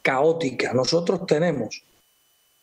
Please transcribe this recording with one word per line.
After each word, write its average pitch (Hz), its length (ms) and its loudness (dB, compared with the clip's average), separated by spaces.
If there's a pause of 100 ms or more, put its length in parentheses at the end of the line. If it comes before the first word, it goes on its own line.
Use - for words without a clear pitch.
caótica. 135 680 0
Nosotros 170 520 0
tenemos, 151 580 0 (800)